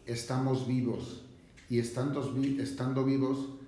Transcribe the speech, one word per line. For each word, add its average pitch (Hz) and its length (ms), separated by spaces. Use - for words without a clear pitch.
estamos 127 600
vivos, 120 580
y 120 100
estando 135 440
vi-, 135 280
estando 131 440
vivos, 135 460